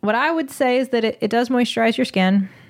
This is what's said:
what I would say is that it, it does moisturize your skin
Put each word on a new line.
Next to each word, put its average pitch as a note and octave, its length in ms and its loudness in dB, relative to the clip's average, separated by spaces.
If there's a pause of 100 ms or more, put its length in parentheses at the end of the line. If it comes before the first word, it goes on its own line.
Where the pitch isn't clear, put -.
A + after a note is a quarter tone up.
what G#3+ 140 0
I C#4 160 0
would D#4+ 200 -2
say B3+ 280 0
is C4 120 -2
that A3+ 140 0
it, A3 160 -2
it G#3 100 -2
does A#3 200 0
moisturize A3+ 480 0
your B3+ 80 0
skin F#3+ 420 2 (220)